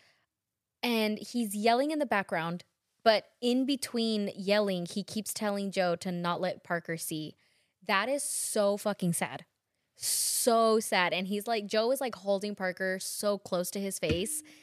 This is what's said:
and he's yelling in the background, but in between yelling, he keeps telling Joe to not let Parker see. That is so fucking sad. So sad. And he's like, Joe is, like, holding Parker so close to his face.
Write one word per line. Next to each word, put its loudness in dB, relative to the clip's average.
and 0
he's -4
yelling 4
in -2
the 2
background, -2
but 6
in 2
between 0
yelling, 2
he -4
keeps -6
telling -2
Joe 2
to -6
not -2
let -4
Parker -4
see. -8
That 2
is -2
so 0
fucking 0
sad. -4
So 4
sad. 2
And -2
he's -4
like, -2
Joe 2
is, 0
like, -4
holding -2
Parker -2
so -2
close -2
to -6
his -4
face. -2